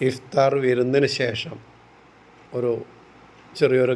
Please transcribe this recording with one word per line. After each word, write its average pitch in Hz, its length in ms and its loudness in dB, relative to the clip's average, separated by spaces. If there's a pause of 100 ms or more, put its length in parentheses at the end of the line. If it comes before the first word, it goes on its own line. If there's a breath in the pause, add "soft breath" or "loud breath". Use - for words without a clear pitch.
ഇഫ്താർ 135 440 0 (120)
വിരുന്നിന് 127 460 2 (100)
ശേഷം 110 380 -6 (1000)
ഒരു 123 140 -2 (880)
ചെറിയൊരു 127 360 2